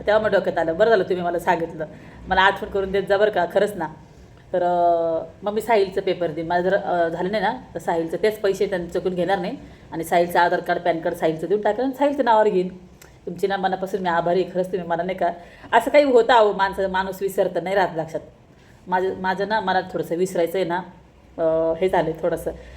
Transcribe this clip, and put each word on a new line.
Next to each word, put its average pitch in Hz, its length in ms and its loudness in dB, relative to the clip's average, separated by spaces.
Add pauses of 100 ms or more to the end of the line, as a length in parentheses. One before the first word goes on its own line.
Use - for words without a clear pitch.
तेव्हा 208 120 4
मग 214 120 2
डोक्यात 185 280 2
आलं. 165 180 0
बरं 220 140 6
झालं 196 140 4
तुम्ही 180 200 -2
मला 175 140 -2
सांगितलं, 165 480 -2 (420)
मला 185 140 4
आठवण 190 280 2
करून 190 220 -2
देत 196 160 0
जा 196 80 4
बरं 214 140 4
का, 175 220 0
खरंच 196 240 2
ना. 165 100 -4 (640)
तर, 180 100 0
अ, 170 600 2 (180)
मग 208 100 -4
मी 214 80 -2
साहिलचं 196 400 2
पेपर 175 260 -2
देईन. 160 200 -6
माझं 175 240 0
जर, 196 60 4
अ, 175 320 0
झालं 175 220 -4
नाही 208 120 -2
ना, 208 100 0 (220)
तर - 40 -10
साहिलचं 165 440 -2
तेच 214 180 0
पैसे 196 260 0
त्यांच्याकडून 180 480 -4
घेणार 180 240 0
नाही 202 180 -6 (360)
आणि 165 120 -6
साहिलचं 175 340 2
आधार 175 220 2
कार्ड, 175 200 -2
पॅन 165 200 0
कार्ड 175 160 -4
साहिलचं 160 300 -2
देऊन 202 140 0
टाकेल 208 240 -2
आणि 269 100 -2
साहिलच्या 285 300 0
नावावर 220 240 4
घेईन. 180 200 0 (580)
तुमची 180 200 -4
ना 196 100 -2
मनापासून 190 440 -4
मी 185 80 -4
आभारी 170 340 2
आहे 170 120 -6
खरंच. 180 180 -2
तुम्ही 175 160 -4
मला 170 140 -2
नाही 185 160 -6
का, 175 120 0 (420)
असं 226 180 4
काही 294 140 6
होतं 247 280 6
अहो, 214 200 6
माणसं, 190 380 -2
माणूस 190 320 -4
विसरतं, 185 420 -2
नाही 196 120 -2
राहत 175 200 2
लक्षात. 156 240 -6 (640)
माझं, 185 340 -2
माझं 190 280 -2
ना, 220 120 0
मला 185 200 0
थोडंसं 165 360 -4
विसरायचं 180 420 0
आहे 180 100 0
ना, 170 80 -2 (640)
अ, 170 40 -4 (380)
हे 190 80 2
झालं 165 220 2
आहे 156 120 -8
थोडंसं. 170 280 -2 (260)